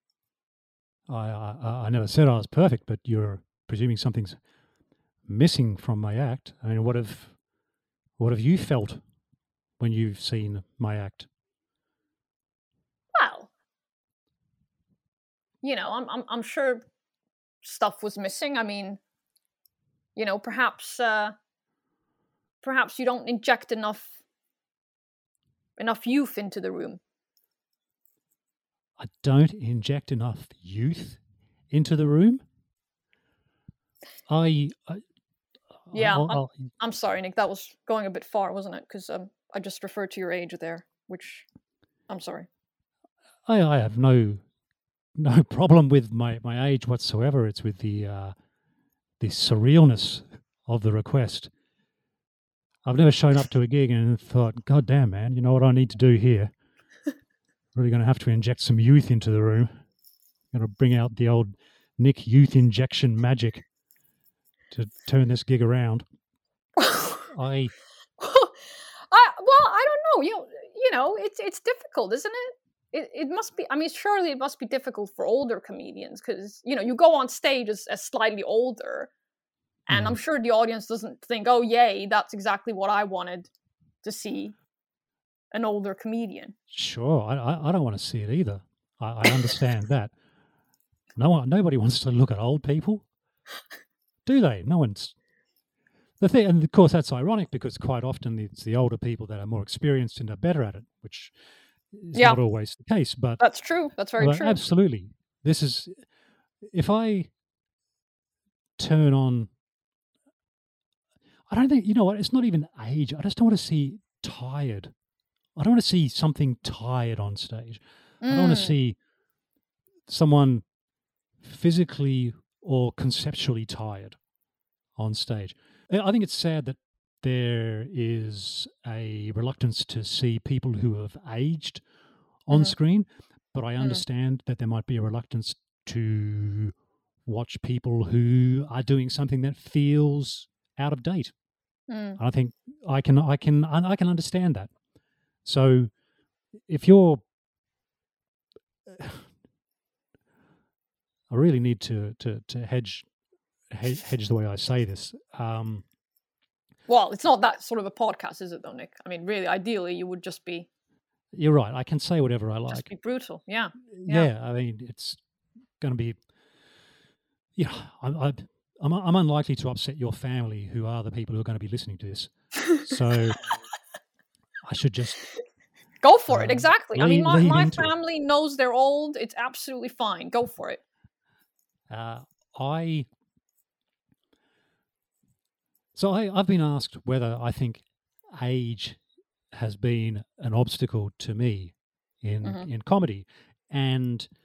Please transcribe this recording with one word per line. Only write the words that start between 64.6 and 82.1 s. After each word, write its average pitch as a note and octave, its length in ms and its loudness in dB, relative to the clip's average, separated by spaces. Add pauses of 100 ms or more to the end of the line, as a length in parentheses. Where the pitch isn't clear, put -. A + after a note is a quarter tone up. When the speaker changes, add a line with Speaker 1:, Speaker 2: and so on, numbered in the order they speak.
Speaker 1:
to A2 160 -4 (180)
turn C3 220 4
this A#2+ 160 -2
gig B2 180 2
around." A#2 420 0 (380)
Speaker 2:
<laughs> - 360 -10
Speaker 1:
I C#3 920 -2 (500)
Speaker 2:
Well, - 320 4 (640)
I, A4+ 160 10 (100)
well, C5+ 300 6
I A4 180 2
don't D5+ 140 0 (160)
know. C#4+ 120 4
You, G#4+ 180 -8 (280)
you B4+ 160 2
know, D#4 300 0
it's, G#4+ 180 -8
it's G4+ 220 -8
difficult, A#3 520 -4
isn't F4+ 200 -4
it? B4 220 -8 (440)
It, - 160 -8
it C#4+ 160 -8
must G#4 260 -8
be, - 140 -6
I C4+ 60 -4
mean, D#4+ 140 -4
surely F#4+ 420 -2
it C4 60 -10
must C4+ 200 -8
be A#3+ 80 -10
difficult G#3+ 480 -8
for F#3 100 -6
older A3+ 360 -2
comedians F#3+ 600 -16
'cause, G3+ 440 -12
you C4+ 100 -6
know, G3+ 80 -4
you A#3+ 140 -4
go E4 180 8
on C4 140 0
stage B3+ 400 -2
as, G#3 200 -8
as G#3 160 -8
slightly A3 380 -2
older, - 680 -4 (800)
and G3+ 200 0
I'm A#3+ 60 -2
Speaker 1:
Mm. A3+ 40 -4
Speaker 2:
sure D4+ 220 -2
the A#3 100 -2
audience A3+ 380 0
doesn't A3 340 -10
think, A3+ 260 -6
"Oh, B3 140 4
yay, A3 480 2